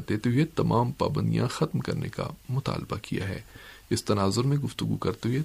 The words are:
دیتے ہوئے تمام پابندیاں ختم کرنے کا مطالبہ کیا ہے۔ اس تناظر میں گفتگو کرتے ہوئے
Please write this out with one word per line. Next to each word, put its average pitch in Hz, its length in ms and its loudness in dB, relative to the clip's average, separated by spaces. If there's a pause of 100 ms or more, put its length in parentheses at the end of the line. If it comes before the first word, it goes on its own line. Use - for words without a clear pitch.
دیتے 104 220 2
ہوئے 135 140 4
تمام 117 480 2
پابندیاں 110 540 2
ختم - 320 -2
کرنے - 300 -2
کا - 200 -4 (200)
مطالبہ - 540 -2
کیا - 260 -4
ہے۔ 92 120 -6 (500)
اس - 140 0
تناظر 101 380 2
میں 139 140 4
گفتگو 110 400 -2
کرتے 101 320 -2
ہوئے 127 160 0